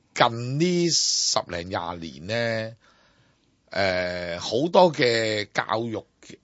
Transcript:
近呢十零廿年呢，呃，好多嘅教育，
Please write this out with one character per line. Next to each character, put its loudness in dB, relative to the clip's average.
近 2
呢 2
十 0
零 -6
廿 -6
年 -12
呢， -4
呃， -2
好 -2
多 8
嘅 2
教 -2
育， -6